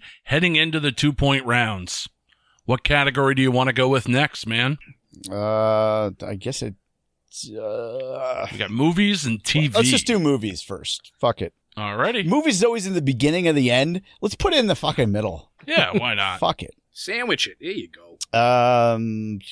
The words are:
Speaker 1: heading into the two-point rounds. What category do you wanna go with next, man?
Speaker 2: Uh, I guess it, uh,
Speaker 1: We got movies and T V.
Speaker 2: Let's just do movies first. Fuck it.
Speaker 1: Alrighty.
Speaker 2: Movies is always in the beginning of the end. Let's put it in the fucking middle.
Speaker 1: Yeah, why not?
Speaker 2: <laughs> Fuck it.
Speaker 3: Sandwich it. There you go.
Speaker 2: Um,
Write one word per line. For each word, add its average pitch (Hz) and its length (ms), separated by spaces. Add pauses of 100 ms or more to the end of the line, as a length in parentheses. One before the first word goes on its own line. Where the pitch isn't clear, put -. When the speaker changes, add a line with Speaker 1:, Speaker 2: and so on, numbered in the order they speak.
(240)
Speaker 1:
heading 165 320
into 160 220
the 147 140
two-point 139 540
rounds. 110 600 (600)
What 127 180
category 139 500
do 131 60
you 131 100
wanna 127 220
go 127 160
with 131 200
next, 131 380
man? 120 300 (560)
Speaker 2:
Uh, 107 800 (120)
I 107 160
guess 120 220
it, 110 140 (840)
uh, 127 920
Speaker 1:
We - 60
got 190 120
movies 170 540
and 113 180
T 151 260
V. 117 60
Speaker 2:
Let's 220 140
just - 180
do 226 120
movies 117 420
first. - 580
Fuck 120 220
it. 85 140 (240)
Speaker 1:
Alrighty. 131 480
Speaker 2:
Movies 277 300
is 180 80
always 233 220
in 196 60
the 180 80
beginning 147 480
of 156 80
the 127 140
end. 156 320 (180)
Let's 208 140
put 381 180
it 311 60
in 233 80
the 180 100
fucking 143 340
middle. 101 400 (160)
Speaker 1:
Yeah, 285 300
why 123 160
not? 98 280
Speaker 2:
<laughs> - 0
Fuck - 220
it. - 120 (240)
Speaker 3:
Sandwich 220 480
it. - 140
There 175 120
you - 180
go. - 260 (220)
Speaker 2:
Um, 117 1040 (100)